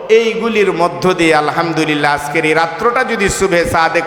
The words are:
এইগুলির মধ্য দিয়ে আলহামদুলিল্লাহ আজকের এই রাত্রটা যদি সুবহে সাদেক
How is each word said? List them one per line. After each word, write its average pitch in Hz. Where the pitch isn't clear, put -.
এইগুলির 220
মধ্য 175
দিয়ে 165
আলহামদুলিল্লাহ 151
আজকের 156
এই 156
রাত্রটা 214
যদি 214
সুবহে 175
সাদেক 165